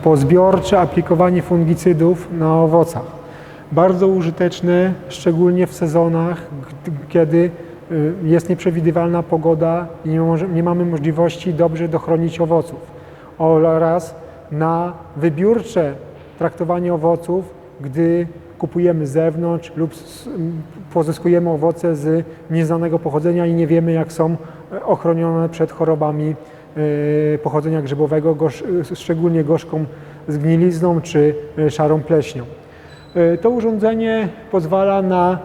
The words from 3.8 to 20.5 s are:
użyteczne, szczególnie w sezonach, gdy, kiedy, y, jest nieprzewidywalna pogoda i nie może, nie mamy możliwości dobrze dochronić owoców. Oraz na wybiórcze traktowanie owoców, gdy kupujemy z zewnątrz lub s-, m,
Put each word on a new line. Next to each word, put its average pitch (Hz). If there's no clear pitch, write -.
użyteczne, 175
szczególnie 180
w -
sezonach, 165
gdy, -
kiedy, 170
y, 156
jest 160
nieprzewidywalna 170
pogoda 165
i 156
nie 160
może, 165
nie 170
mamy 175
możliwości 165
dobrze 160
dochronić 165
owoców. 160
Oraz 160
na 165
wybiórcze 170
traktowanie 175
owoców, 170
gdy 165
kupujemy 170
z 135
zewnątrz 165
lub 156
s-, -
m, 165